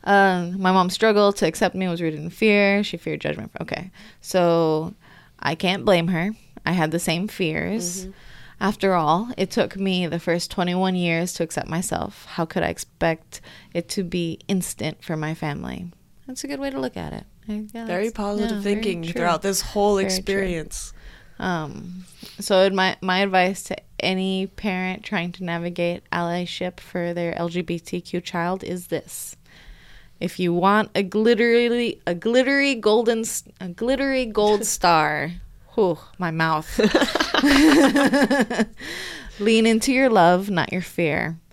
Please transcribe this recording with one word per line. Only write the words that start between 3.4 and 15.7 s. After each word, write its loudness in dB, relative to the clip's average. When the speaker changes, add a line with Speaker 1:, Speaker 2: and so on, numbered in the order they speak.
Speaker 1:
Okay. -8
So 2
I -2
can't -2
blame 4
her. 0
I 2
had 2
the -2
same -2
fears. -4
Speaker 2:
Mm-hmm. -14
Speaker 1:
After 0
all, 2
it -2
took 0
me 0
the -4
first -2
twenty-one 0
years 0
to -4
accept -6
myself. -6
How -6
could -2
I 0
expect -4
it -6
to -4
be -4
instant -4
for -6
my -4
family? -8